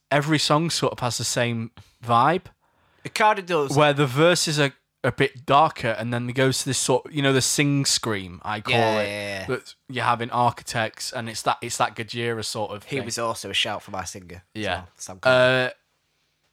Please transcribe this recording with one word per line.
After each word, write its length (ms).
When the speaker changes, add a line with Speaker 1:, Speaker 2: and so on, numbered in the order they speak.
Speaker 1:
every 280
song 300
sort 240
of 60
has 180
the 60
same 480
vibe. 400
Speaker 2:
It 120
kinda 260
does. 340
Speaker 1:
Where 180
the 120
verses 540
are 140
a 80
bit 360
darker, 400
and 160
then 160
it 40
goes 260
to 60
this 120
sort, 340
you 120
know, 100
the 80
sing 440
scream, 580
I 180
call 120
Speaker 2:
Yeah, 260
Speaker 1:
it, 80
Speaker 2:
yeah, 320
yeah. 80
Speaker 1:
that 260
you 120
have 200
in 80
Architects, 840
and 160
it's 140
that, 220
it's 140
that 180
Gojira 500
sort 240
of 140
Speaker 2:
He 140
Speaker 1:
thing. 80
Speaker 2:
was 120
also 320
a 60
shout 260
for 80
my 140
singer 400
as 60
Speaker 1:
Yeah. 140
Speaker 2:
well, 120
Sam 220
Cooke. 60
Speaker 1:
Uh, 440